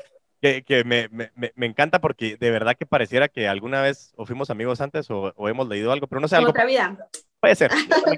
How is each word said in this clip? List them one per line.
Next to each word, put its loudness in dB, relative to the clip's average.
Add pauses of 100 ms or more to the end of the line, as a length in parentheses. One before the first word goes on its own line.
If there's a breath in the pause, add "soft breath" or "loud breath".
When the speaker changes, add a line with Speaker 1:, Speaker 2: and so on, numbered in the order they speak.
(420 loud breath)
Speaker 1:
que, 2
que 2
me, 0
me, -12
me, -8
me -2
encanta 2
porque -4
de 2
verdad 0
que -10
pareciera 0
que -4
alguna -2
vez -4
o -12
fuimos -6
amigos -4
antes -6
o, -4
o -4
hemos -2
leído -2
algo, -4
pero -8
no -2
sé, 0
Speaker 2:
En 4
Speaker 1:
algo 4
Speaker 2:
otra 0
vida. -2 (420)
Speaker 1:
Puede 6
ser, 2
yo 0 (120)
también 0